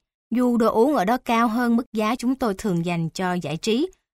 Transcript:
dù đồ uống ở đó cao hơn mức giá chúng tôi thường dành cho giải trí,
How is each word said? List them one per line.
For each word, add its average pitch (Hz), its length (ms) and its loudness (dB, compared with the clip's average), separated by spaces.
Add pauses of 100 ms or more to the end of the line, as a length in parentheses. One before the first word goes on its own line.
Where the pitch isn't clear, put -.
(300)
dù 247 260 2
đồ 220 160 2
uống 269 220 4
ở 196 100 2
đó 233 200 2
cao 233 240 2
hơn 233 280 0
mức - 160 -4
giá 214 240 -2
chúng 262 200 -2
tôi 220 180 0
thường 175 300 -2
dành 165 260 -2
cho 185 220 -4
giải 160 240 -4
trí, 247 340 0 (240)